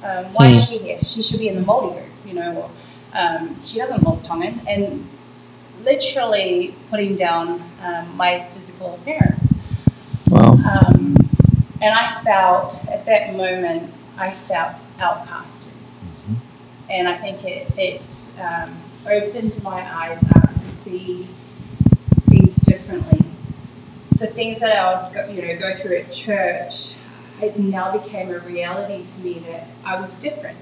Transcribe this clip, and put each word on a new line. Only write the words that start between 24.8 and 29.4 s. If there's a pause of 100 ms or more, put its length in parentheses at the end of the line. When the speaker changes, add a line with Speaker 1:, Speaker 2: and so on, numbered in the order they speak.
Speaker 1:
would
go,
you
know,
go
through
at
church, (460)
it
now
became
a
reality
to
me (140)